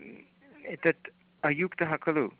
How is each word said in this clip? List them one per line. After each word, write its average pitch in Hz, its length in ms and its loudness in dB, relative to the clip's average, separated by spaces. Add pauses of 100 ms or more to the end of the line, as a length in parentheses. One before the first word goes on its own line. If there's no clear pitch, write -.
(680)
एतत् - 420 0 (360)
अयुक्तः 156 520 0
खलु 147 440 2